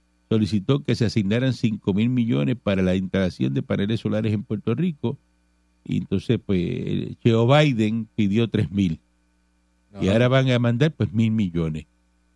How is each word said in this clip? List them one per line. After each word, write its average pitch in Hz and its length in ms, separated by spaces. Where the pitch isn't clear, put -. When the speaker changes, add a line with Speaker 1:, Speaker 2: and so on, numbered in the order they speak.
Speaker 1:
solicitó 107 520
que 127 120
se 117 100
asignaran 113 480
cinco 107 400
mil 107 160
millones 127 540
para 98 200
la 92 140
instalación 95 580
de 135 80
paneles 101 380
solares 107 320
en 107 120
Puerto 110 300
Rico. 143 440
Y 98 140
entonces, 98 460
pues, 90 800
Joe 120 400
Biden 110 500
pidió 110 340
tres 107 220
mil. 92 300
Y - 60
Speaker 2:
Ajá. 95 60
Speaker 1:
ahora 117 160
van 131 220
a 123 80
mandar, 120 340
pues, - 200
mil 113 200
millones. 85 540